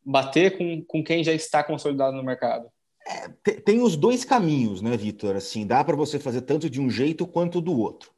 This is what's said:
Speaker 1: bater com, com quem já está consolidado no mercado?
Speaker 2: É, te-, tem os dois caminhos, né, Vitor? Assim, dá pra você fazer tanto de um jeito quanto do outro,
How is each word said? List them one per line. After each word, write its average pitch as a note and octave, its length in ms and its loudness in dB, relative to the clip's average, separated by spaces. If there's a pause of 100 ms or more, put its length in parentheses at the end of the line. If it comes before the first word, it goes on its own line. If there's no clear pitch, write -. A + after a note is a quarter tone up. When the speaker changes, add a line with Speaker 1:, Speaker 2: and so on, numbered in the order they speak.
Speaker 1:
bater D#3+ 520 4
com, E3+ 300 -4
com D#3 160 -2
quem E3 180 0
já D#3+ 120 2
está D#3 300 0
consolidado C#3 520 -2
no C3+ 80 -6
mercado? A#2+ 460 -4 (360)
Speaker 2:
É, - 220 -10 (160)
te-, G#3 160 0
tem A3 220 4
os G3+ 160 4
dois A#3+ 260 2
caminhos, C#3 580 2
né, A#2 140 0
Vitor? G#2 400 -4
Assim, G#2 320 -6
dá B2 160 4
pra D#3 140 0
você C#3+ 200 -2
fazer B2 260 -4
tanto D3+ 260 -2
de B2+ 100 -6
um C3+ 100 0
jeito D3+ 380 -2
quanto F3 320 -2
do E3 180 -2
outro, - 400 -4